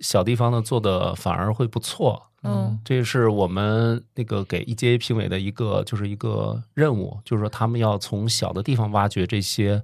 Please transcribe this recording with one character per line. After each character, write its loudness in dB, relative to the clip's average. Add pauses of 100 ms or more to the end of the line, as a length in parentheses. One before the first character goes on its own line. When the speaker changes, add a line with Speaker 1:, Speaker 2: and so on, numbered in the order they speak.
Speaker 1:
小 2
地 2
方 4
呢， 2
做 0
得 0
反 -2
而 0
会 0
不 -4
错。 0 (220)
Speaker 2:
嗯。 0
Speaker 1:
这 0
是 2
我 2
们 0 (140)
那 -4
个 -4
给 -4
E -6
G 2
A 6
评 -2
委 0
的 -2
一 -4
个， -2
就 -6
是 -4
一 -8
个 -2 (140)
任 2
务， -4
就 -2
是 2
说 0
他 -2
们 0
要 2
从 -4
小 -2
的 -4
地 0
方 2
挖 4
掘 0
这 0
些 0